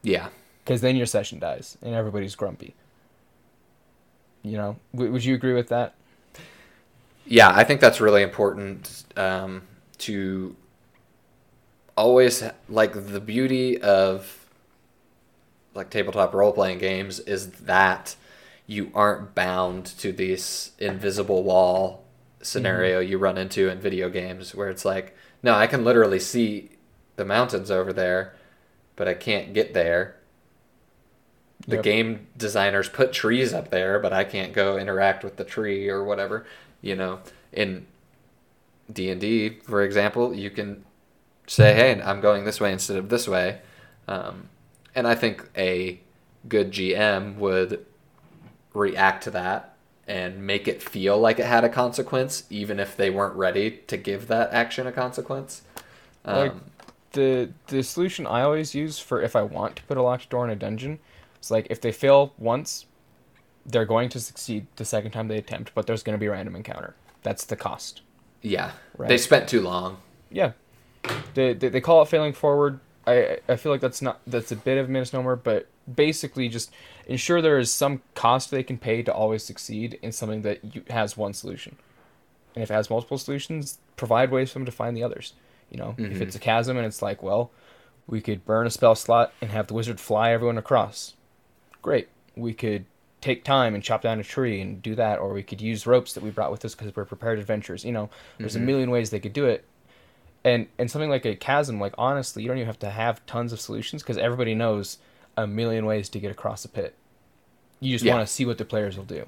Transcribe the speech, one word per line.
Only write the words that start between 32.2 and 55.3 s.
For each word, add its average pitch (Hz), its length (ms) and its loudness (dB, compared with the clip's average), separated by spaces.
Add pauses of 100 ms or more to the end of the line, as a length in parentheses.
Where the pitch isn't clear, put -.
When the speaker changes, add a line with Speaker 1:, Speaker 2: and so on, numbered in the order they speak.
Speaker 1:
designers 101 520 0
put 131 240 2
trees 120 400 2
up - 180 -6
there, 95 280 2
but 98 140 0
I 95 120 2
can't 95 280 -6
go 98 260 2
interact 98 460 0
with 98 120 -10
the 98 80 -8
tree 101 440 -4
or 98 160 -2
whatever. 101 420 -4 (340)
You 95 160 -4
know, 92 240 -6 (320)
in 95 340 -4 (1040)
D 95 180 -4
and 90 100 -4
D, 110 440 0
for 104 180 2
example, 104 520 2
you 101 160 -8
can 101 340 -8 (640)
say, 107 280 8
"Hey, 117 280 6
I'm 98 180 -2
going 101 240 4
this 107 160 -4
way 101 120 2
instead 95 240 -4
of 95 120 -4
this 117 200 0
way." 92 320 0 (460)
Um, 95 420 -10 (460)
and 123 120 0
I 117 80 6
think 113 420 -2
a 92 440 -2 (480)
good 104 220 2
G 95 240 -2
M 101 460 2
would 95 440 0 (880)
react 95 500 2
to 110 80 -6
that 92 420 -6 (320)
and 95 400 -6
make 101 220 -2
it - 140 -4
feel 98 360 2
like 113 200 4
it 120 80 0
had 120 180 4
a 117 40 4
consequence, 127 800 -2
even 104 320 -6
if 98 160 -6
they 98 140 2
weren't 95 260 -2
ready 98 340 0 (180)
to 110 80 -6
give 98 320 -6
that 117 240 0
action 117 340 -2
a 123 60 -6
consequence. 135 720 -8 (600)